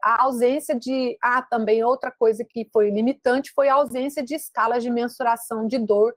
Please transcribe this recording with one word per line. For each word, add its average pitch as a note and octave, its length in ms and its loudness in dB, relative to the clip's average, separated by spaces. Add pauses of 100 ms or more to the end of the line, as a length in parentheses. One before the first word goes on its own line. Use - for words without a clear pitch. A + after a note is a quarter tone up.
a A3+ 200 2
ausência C4 560 0
de, B3+ 420 -4
ah, B3 200 0
também A3+ 420 0
outra B3+ 280 0
coisa A3+ 340 0
que - 260 -10
foi G#3 180 4
limitante B3 600 0
foi C#4 180 2
a C4+ 60 4
ausência C#4 480 -2
de C4 120 -8
escalas A#3 480 -2
de B3 60 -4
mensuração A#3 800 -2
de B3 120 -2
dor, G#3+ 380 2